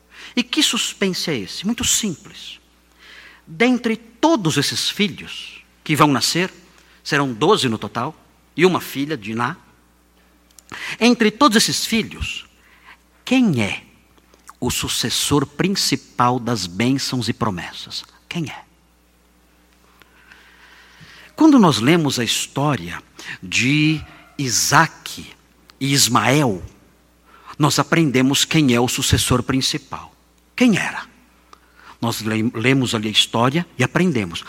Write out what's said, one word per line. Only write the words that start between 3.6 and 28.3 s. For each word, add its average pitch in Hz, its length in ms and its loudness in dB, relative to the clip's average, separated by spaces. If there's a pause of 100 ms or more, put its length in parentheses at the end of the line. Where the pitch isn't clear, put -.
todos 220 640 0
esses - 300 -2
filhos - 760 -6 (180)
que 151 140 -2
vão 151 120 8
nascer, 156 440 0 (500)
serão 143 300 0
doze 135 360 2
no 107 100 -2
total, 120 360 -8 (400)
e 156 100 2
uma 175 160 2
filha, 143 360 -6
Diná. 113 400 -6 (1400)
Entre 220 300 4
todos 220 260 4
esses - 280 2
filhos, - 640 -6 (800)
quem 220 380 2
é 92 200 -6 (800)
o 120 100 -2
sucessor - 760 -2
principal 127 920 0
das 113 280 -4
bênçãos 120 640 -2
e - 20 -2
promessas? - 720 -6 (240)
Quem 160 220 -8
é? - 140 -18 (2750)
Quando 294 240 8
nós 156 200 6
lemos 139 420 2
a 117 40 0
história 113 760 -4 (400)
de 143 580 0 (360)
Isaque - 960 -2 (480)
e 139 120 -2
Ismael, 117 680 2 (960)
nós 147 200 2
aprendemos 139 680 2